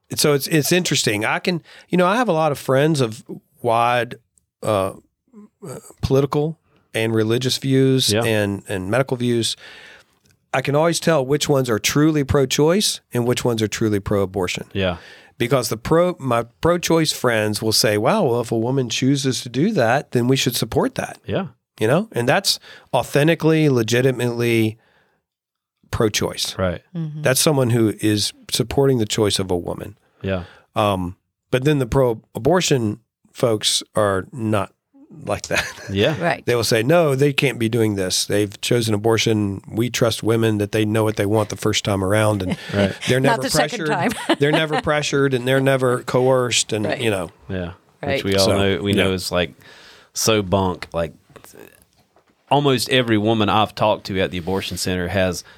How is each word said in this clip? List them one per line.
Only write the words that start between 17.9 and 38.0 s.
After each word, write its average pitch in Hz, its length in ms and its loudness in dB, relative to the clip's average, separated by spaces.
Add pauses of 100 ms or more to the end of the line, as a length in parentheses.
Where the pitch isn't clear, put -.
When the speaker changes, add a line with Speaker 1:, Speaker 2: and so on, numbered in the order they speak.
Speaker 1:
"Wow, 170 260 2
well, 120 160 0
if 117 100 -4
a 117 80 0
woman 123 300 0
chooses 135 540 0
to 123 60 -12
do 135 260 0
that, 127 360 0
then 120 160 2
we 135 80 4
should 135 220 0
support 156 400 -2
that." - 280 -8
Speaker 2:
Yeah. 143 240 -4 (300)
Speaker 1:
You 110 80 0
know? 170 240 2
And 120 180 -2
that's 175 300 0 (340)
authentically, 156 760 2
legitimately 120 1080 2 (1120)
pro-choice. - 680 -2
Speaker 2:
Right. 90 240 -2 (120)
Speaker 3:
Mm-hmm. 156 280 -8
Speaker 1:
That's 131 180 0
someone 135 300 2
who 113 300 2
is 107 320 0 (180)
supporting 135 480 0
the 107 80 0
choice 104 320 0
of 92 120 -4
a 90 60 -2
woman. 90 400 -8 (260)
Speaker 2:
Yeah. 95 220 -4 (300)
Speaker 1:
Um, 95 420 -2 (340)
but 127 140 0
then 147 140 2
the 131 80 0
pro-abortion 120 1120 0 (320)
folks - 500 -2 (120)
are 98 380 2
not 107 400 -2 (520)
like - 180 -4
that. - 220 -4 (140)
<laughs> - 100 -18
Speaker 2:
Yeah. 107 320 0
Speaker 3:
Right. 170 240 -2
Speaker 1:
They 120 120 0
will 117 80 0
say, 113 180 2
"No, 151 320 2
they 139 180 2
can't 123 280 -2
be 113 80 0
doing 110 260 0
this. 92 320 -2